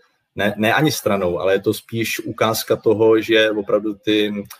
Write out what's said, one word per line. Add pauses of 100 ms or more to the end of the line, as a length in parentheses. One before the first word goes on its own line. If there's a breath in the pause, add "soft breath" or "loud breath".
(340)
ne,
ne
ani
stranou,
ale
je
to
spíš
ukázka
toho,
že
opravdu
ty, (140 loud breath)